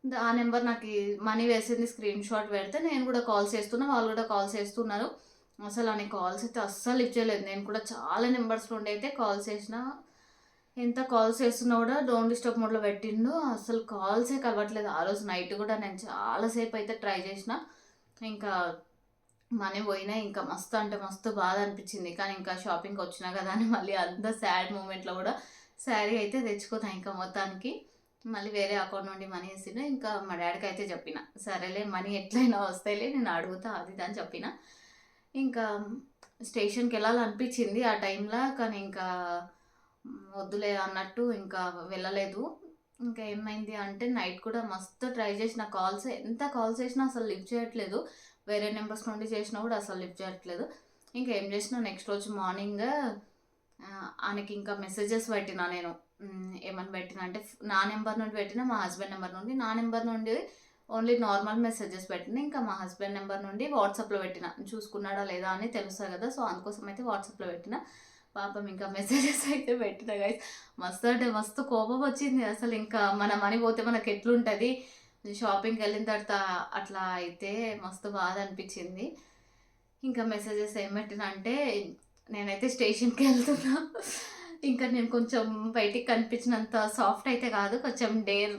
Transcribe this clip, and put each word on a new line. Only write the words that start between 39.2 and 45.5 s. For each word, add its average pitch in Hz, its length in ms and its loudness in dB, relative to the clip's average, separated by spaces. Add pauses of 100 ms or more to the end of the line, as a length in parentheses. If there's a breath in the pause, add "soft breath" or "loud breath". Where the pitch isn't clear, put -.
వద్దులే 202 460 -2
అన్నట్టు 190 460 -2 (100)
ఇంకా 190 280 -4 (260)
వెళ్ళలేదు. 190 540 -2 (600)
ఇంకా 233 240 -4
ఏమైంది 214 500 -6
అంటే, 202 340 -4
నైట్ 185 320 0
కూడా 226 220 -2
మస్తు 190 460 -8
ట్రై 226 260 0
చేసిన, 226 340 -2